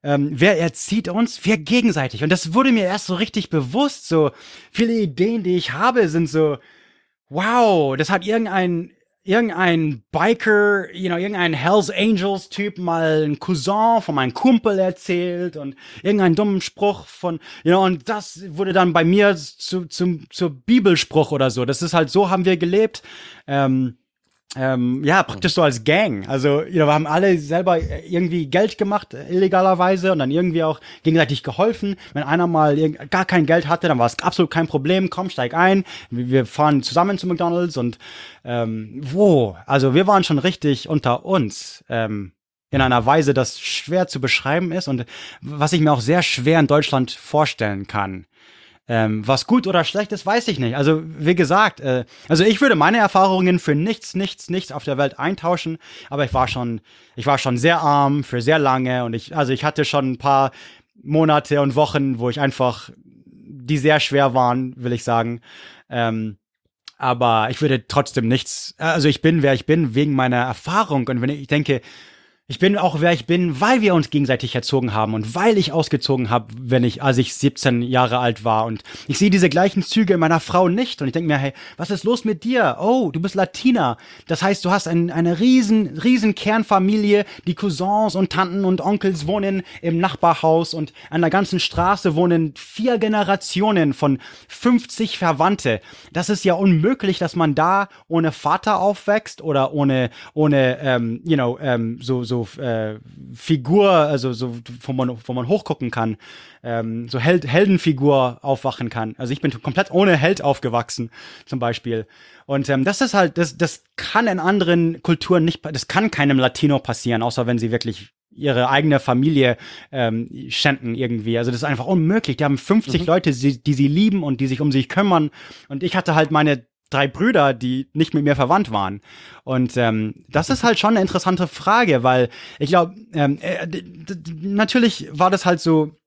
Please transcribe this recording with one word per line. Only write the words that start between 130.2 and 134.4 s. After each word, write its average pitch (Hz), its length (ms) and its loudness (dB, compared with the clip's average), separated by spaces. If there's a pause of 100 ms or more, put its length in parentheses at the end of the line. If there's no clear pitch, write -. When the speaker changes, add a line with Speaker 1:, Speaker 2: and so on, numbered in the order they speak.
Speaker 1:
das 156 180 -2
ist 262 160 -2
halt 233 140 2
schon 220 180 2
eine 190 60 2
interessante 185 440 0
Frage, 190 560 0
weil 127 280 4 (280)
ich 147 120 -2
glaub, 180 220 2 (200)
ähm, 143 300 0
äh, 170 240 -6
d-, 160 160 -10
d-, 175 340 -16
d-, 160 320 -12